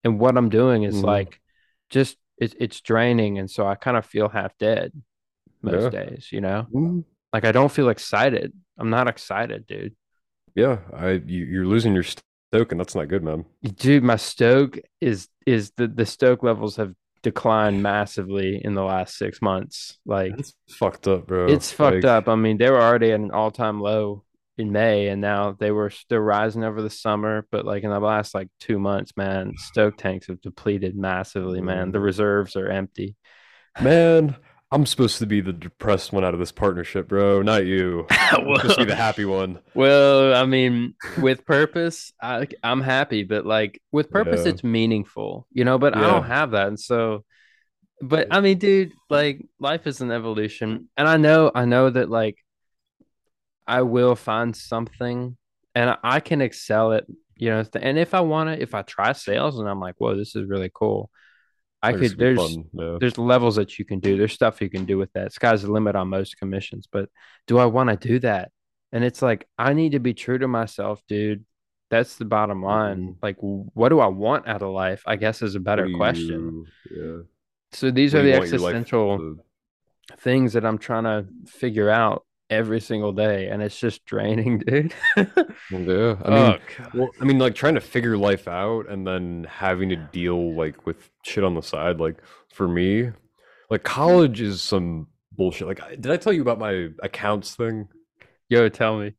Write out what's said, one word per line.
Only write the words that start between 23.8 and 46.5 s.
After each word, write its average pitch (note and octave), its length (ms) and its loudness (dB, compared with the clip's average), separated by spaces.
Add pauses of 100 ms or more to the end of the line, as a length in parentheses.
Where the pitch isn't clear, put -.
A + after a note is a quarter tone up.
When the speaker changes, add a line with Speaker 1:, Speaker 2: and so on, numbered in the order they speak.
Speaker 1:
low G#2 440 -4 (340)
in G#2+ 140 -4
May, G#2 360 2
and G2 120 -4
now G2+ 320 -2
they G#2 180 -4
were, G#2 200 -2 (200)
they're A#2 100 2
rising G#2+ 440 0
over A2 180 -6
the G#2+ 80 -6
summer. G#2+ 600 -4
But, - 140 -4
like, G2+ 200 -6
in G#2+ 60 -4
the G2+ 100 -2
last, G#2+ 340 -2
like, F#2+ 140 -8 (120)
two G#2+ 180 -4
months, G2 380 -4
man, G2 400 -6
stoke G#2+ 400 0
tanks F#2+ 300 -6
have F2+ 160 -12
depleted G2 540 -4
massively, F#2 680 -4
man. F#2 300 -4
The G2+ 80 -2
Speaker 2:
Mm. - 20 -2
Speaker 1:
reserves G2+ 540 0
are G2 120 -4
empty. G2 480 -6 (680)
Speaker 2:
Man, D#3+ 540 6 (340)
I'm C#3+ 160 2
supposed - 320 0
to A2+ 80 -2
be G#2 140 2
the F#2+ 120 -6
depressed F2+ 600 -4
one G2 120 0
out F2+ 100 0
of E2+ 60 -4
this F2 120 -4
partnership, F#2 560 -4
bro. G2+ 340 2
Not G#2 240 2
you. F#2 400 -2
Speaker 1:
<laughs> - 40 -20
Speaker 2:
I'm - 460 2
supposed - 200 2
to - 40 -2
be B2 60 2
the G2+ 80 -2
Speaker 1:
Well, - 20 -2
Speaker 2:
happy G#2+ 280 -2
one. F#2+ 340 -4 (160)
Speaker 1:
well, C3+ 600 6
I B2+ 120 4
mean, B2+ 480 0 (260)
with C3 260 2
purpose, E3 640 0 (100)
I, B2 260 -4 (140)
I'm B2 180 0
happy, C3 440 0
but, G#2 220 -2
like, A2 340 0 (100)
with D3 200 0
purpose, E3+ 340 0
Speaker 2:
Yeah. E3+ 80 2
Speaker 1:
it's - 120 -8
meaningful, A2 880 -2
you B2 120 0
know, B2+ 140 4
but C#3 160 2
I C#3+ 120 2
don't E3+ 180 4
Speaker 2:
Yeah. B2 40 -10
Speaker 1:
have C3+ 240 -2